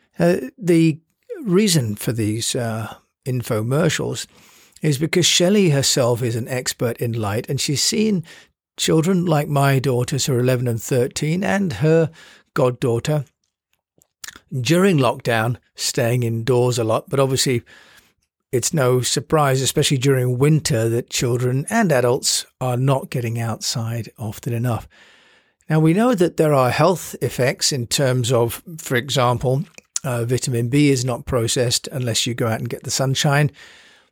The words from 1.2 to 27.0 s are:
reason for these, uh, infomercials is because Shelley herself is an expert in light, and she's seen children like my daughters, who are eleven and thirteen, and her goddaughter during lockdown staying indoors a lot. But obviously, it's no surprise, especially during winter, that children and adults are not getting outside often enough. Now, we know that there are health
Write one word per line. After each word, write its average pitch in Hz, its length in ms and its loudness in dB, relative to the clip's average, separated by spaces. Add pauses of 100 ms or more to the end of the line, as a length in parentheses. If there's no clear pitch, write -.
reason 175 520 2
for - 180 -4
these, 110 420 -2
uh, 113 380 -6 (320)
infomercials 123 1000 -2 (560)
is 151 160 0
because 160 280 0
Shelley 185 440 4
herself 131 540 2
is 117 120 -2
an 113 120 -6
expert 127 500 -6
in 120 140 -4
light, 110 360 -4
and 139 140 -4
she's 135 220 -2
seen 214 400 0 (520)
children 170 500 2
like 156 220 0
my 139 300 2
daughters, 123 480 -2
who 139 80 0
are 120 60 2
eleven 127 280 2
and 113 140 -2
thirteen, 151 600 0
and 196 300 0
her 156 360 2 (460)
goddaughter 127 680 0 (1400)
during 170 360 4
lockdown 120 600 0 (180)
staying 120 480 -2
indoors 120 560 0
a 117 40 0
lot. 113 240 -2
But 135 120 -2
obviously, 131 420 0 (920)
it's 123 220 -2
no 127 280 2
surprise, 135 600 0
especially 143 360 0
during 123 420 0
winter, 135 500 2
that 117 220 -2
children 127 580 -2
and 214 220 2
adults 123 560 0 (120)
are 127 180 -2
not 135 340 0
getting 120 280 -4
outside 113 800 -6
often 107 360 -6
enough. 117 340 -2 (800)
Now, 156 120 2
we 160 120 6
know 233 220 2
that 170 220 0
there 156 160 4
are 127 180 4
health 160 500 0